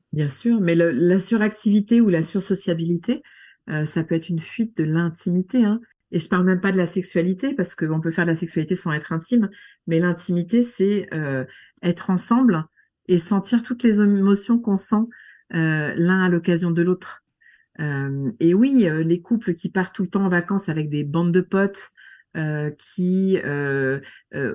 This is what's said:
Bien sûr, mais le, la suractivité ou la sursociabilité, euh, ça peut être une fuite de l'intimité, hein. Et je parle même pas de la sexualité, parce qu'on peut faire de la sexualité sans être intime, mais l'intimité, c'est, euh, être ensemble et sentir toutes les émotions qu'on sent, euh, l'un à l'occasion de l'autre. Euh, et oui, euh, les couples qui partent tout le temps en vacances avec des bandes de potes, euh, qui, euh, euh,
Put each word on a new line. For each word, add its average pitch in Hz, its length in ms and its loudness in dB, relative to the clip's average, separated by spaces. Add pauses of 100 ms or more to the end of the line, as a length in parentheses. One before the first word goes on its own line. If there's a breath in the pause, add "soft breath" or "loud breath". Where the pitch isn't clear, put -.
(140)
Bien 147 160 -2
sûr, 233 320 0
mais 170 140 2
le, 170 160 4
la 175 280 2
suractivité 208 800 2
ou 226 80 6
la 165 160 2
sursociabilité, 175 1000 -2 (480 loud breath)
euh, 151 160 -4
ça 160 200 -4
peut 165 100 -2
être 165 140 -4
une 165 100 -4
fuite - 380 -6
de 156 80 0
l'intimité, 175 800 0
hein. 214 160 0 (300 loud breath)
Et 175 80 -2
je 160 100 -6
parle 180 160 2
même 185 160 2
pas 196 100 0
de 190 60 0
la 175 100 2
sexualité, 185 640 -2
parce 196 220 -4
qu'on 160 240 -4
peut 165 120 -4
faire 170 140 -2
de 170 60 2
la 160 60 0
sexualité 165 400 -4
sans 160 160 -6
être 147 180 -8
intime, 196 380 0 (360 loud breath)
mais 165 140 0
l'intimité, 175 640 0
c'est, 202 500 -2
euh, 139 300 -4 (400 loud breath)
être 175 260 -2
ensemble 190 560 2 (440)
et 180 100 4
sentir 202 420 0
toutes 240 220 -6
les 214 160 4
émotions 202 580 4
qu'on 202 200 0
sent, 214 260 0 (500 loud breath)
euh, 156 440 0
l'un 185 260 2
à 185 60 2
l'occasion 175 420 0
de 165 100 2
l'autre. 180 420 -2 (580 soft breath)
Euh, 139 580 -4
et 170 140 4
oui, 240 340 4
euh, 160 160 0
les 170 180 0
couples 208 320 -2
qui 170 160 -6
partent 180 260 -2
tout 196 80 -4
le 180 60 -4
temps 196 140 -2
en 190 60 2
vacances 180 400 -2
avec 156 200 -4
des 147 140 -4
bandes 165 300 0
de 180 80 4
potes, 196 480 -2 (480 loud breath)
euh, 151 340 -4
qui, 185 720 0
euh, 139 560 -2 (360 loud breath)
euh, 131 200 -4